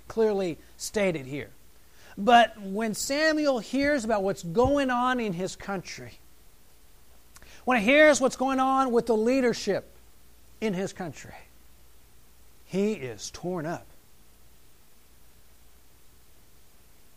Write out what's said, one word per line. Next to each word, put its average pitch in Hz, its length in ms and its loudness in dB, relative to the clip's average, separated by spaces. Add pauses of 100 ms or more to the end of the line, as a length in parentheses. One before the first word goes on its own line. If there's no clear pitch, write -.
(100)
clearly 196 480 0 (200)
stated 175 480 -2
here. 127 240 -8 (680)
But 226 440 4
when 202 320 -4
Samuel 302 680 0
hears 277 440 0
about 214 200 0
what's 190 200 -2
going 254 480 2
on 247 300 0
in 214 100 -2
his 180 240 -6
country, - 640 -10 (1400)
when 247 160 2
he 190 60 -2
hears 294 340 8
what's 254 180 0
going 262 220 0
on 262 320 2
with 233 140 2
the 233 100 0
leadership 226 720 0 (760)
in 214 120 -2
his 185 200 -4
country, - 420 -12 (1300)
he 202 280 -2
is 127 360 -10
torn 175 380 -8
up. 156 180 -8 (3250)